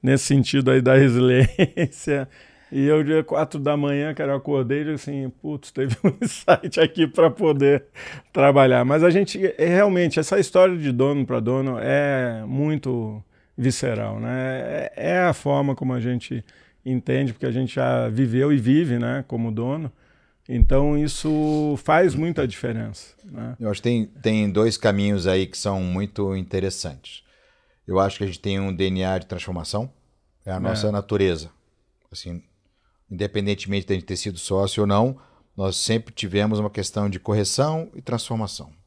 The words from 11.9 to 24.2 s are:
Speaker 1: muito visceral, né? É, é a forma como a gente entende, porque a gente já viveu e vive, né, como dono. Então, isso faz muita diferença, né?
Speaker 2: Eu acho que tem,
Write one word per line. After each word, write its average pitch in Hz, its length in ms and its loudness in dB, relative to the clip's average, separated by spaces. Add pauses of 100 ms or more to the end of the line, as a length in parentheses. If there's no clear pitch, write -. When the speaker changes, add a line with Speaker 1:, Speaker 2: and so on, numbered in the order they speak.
Speaker 1:
muito 127 760 -4 (340)
visceral, 113 640 -2
né? 131 760 -6
É, - 140 -4
é 180 100 2
a 175 120 2
forma 139 440 -2
como 131 160 -4
a 123 80 -4
gente 120 440 -4 (400)
entende, 131 480 -2
porque 120 140 -8
a 127 60 -2
gente 123 240 -4
já 127 320 0
viveu 127 440 0
e 143 40 4
vive, 131 420 2
né, 123 300 -4
como 117 240 -4
dono. 131 380 -6 (580)
Então, 139 500 4
isso 151 840 -2
faz 165 320 4
muita 156 320 -2
diferença, 113 680 -8 (100)
né? 117 360 -14
Speaker 2:
Eu 110 100 -4
acho 98 100 -6
que - 80 -2
tem, 117 180 0 (140)